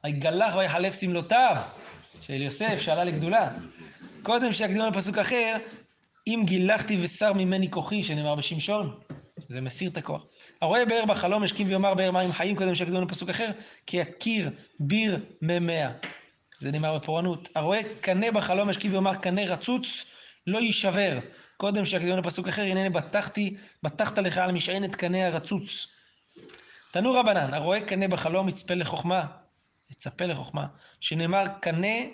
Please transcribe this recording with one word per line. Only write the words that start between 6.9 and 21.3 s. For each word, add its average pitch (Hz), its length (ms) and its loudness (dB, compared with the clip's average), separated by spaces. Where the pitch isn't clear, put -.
וסר 196 320 2
ממני 190 380 2
כוחי", 180 340 -2
שנאמר 151 300 0
בשמשון, 160 680 -2
זה 123 120 -8
מסיר 131 300 -4
את 151 60 -10
הכוח. 151 260 -6
"הרואה 208 240 4
באר 226 200 2
בחלום, 208 380 2
השכים 196 260 0
ויאמר, 190 260 4
באר 190 160 2
מים 180 220 2
חיים", 190 240 0
קודם 185 180 2
שיקדימון 180 300 0
לפסוק 180 240 -6
אחר, 220 220 -2
"כי 175 100 -4
יכיר 180 540 0
ביר 196 380 2
מימיה". 165 500 0
זה 135 120 -6
נאמר 156 280 0
בפורענות. 170 560 -2
"הרואה 170 260 2
קנה 196 300 2
בחלום, 202 380 2
השכים 190 240 -2
ויאמר, 190 220 2
קנה 190 300 0
רצוץ, 247 600 -4
לא 196 120 0
יישבר", 196 600 0